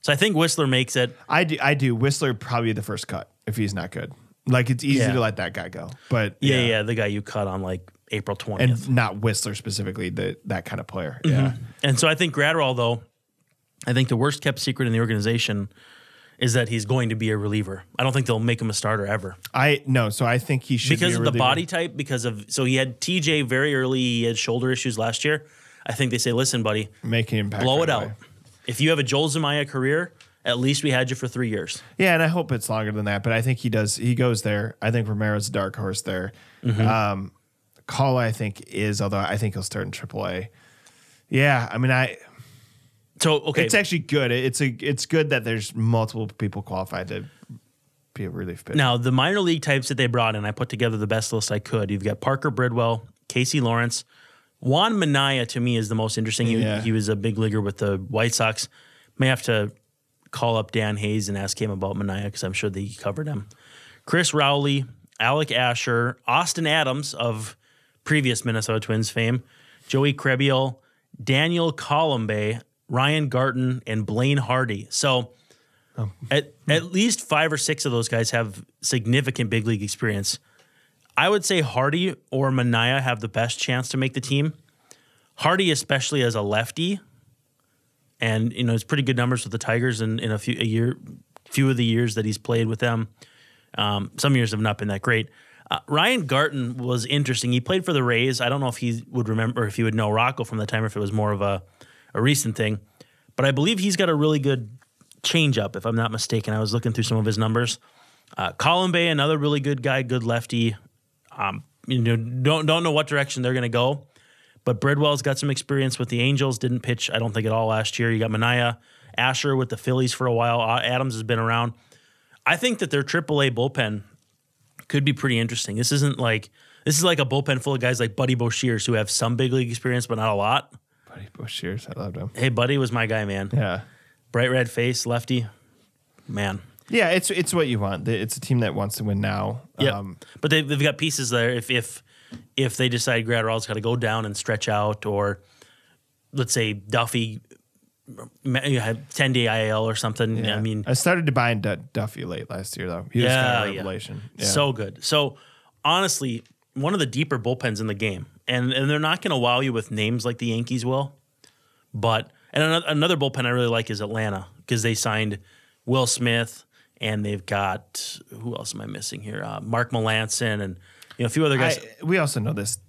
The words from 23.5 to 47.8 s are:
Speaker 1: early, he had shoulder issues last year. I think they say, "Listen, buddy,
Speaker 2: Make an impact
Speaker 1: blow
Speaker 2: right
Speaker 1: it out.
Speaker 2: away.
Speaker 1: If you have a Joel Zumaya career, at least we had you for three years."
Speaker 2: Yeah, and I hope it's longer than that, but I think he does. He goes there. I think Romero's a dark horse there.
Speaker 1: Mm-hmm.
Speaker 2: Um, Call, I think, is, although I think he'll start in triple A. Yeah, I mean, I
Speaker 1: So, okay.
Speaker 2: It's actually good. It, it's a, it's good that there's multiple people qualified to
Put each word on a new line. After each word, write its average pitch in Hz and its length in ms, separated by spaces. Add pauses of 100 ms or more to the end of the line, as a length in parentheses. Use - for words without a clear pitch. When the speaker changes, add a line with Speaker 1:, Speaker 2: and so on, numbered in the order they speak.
Speaker 1:
early, 131 260
he 120 260
had 117 120
shoulder 123 340
issues 120 280
last 113 260
year. 151 220 (400)
I 117 60
think 123 180
they 120 80
say, 123 140
"Listen, 127 280
buddy, 107 280 (120)
Speaker 2:
Make 117 300
an 110 80
impact 104 240
Speaker 1:
blow 131 160
Speaker 2:
right 165 40
Speaker 1:
it 151 60
out. 113 140
Speaker 2:
away. 107 100 (540)
Speaker 1:
If 107 140
you 156 100
have 156 80
a 139 40
Joel 139 260
Zumaya 143 380
career, 143 440 (320)
at 120 160
least 139 240
we 151 80
had 127 180
you 127 60
for 127 120
three 123 220
years." 98 320 (160)
Speaker 2:
Yeah, 185 180
and 160 60
I 160 60
hope 165 240
it's 117 180
longer 110 220
than 107 140
that, 101 180
but 117 100
I 113 80
think 123 180
he 120 100
does. 107 260
He 120 200
goes 120 260
there. 107 400
I 110 100
think 113 160
Romero's 104 400
a - 40
dark 98 240
horse 98 280
there. 95 300 (300)
Speaker 1:
Mm-hmm. 110 240
Speaker 2:
Um, 104 440 (560)
Call, 135 300
I 117 140
think, 107 360
is, 104 320
although 101 200
I 95 180
think 104 160
he'll 95 80
start 95 240
in 95 60
triple 98 360
A. 92 220 (800)
Yeah, 131 420
I 107 60
mean, 127 140
I 127 260 (1040)
Speaker 1:
So, 151 200
okay. 143 240
Speaker 2:
It's 113 80
actually 180 260
good. 135 320
It, 127 140
it's 131 160
a, 139 60
it's 131 380
good 156 240
that 127 140
there's 113 320
multiple 113 520
people 101 340
qualified 95 480
to 101 160 (880)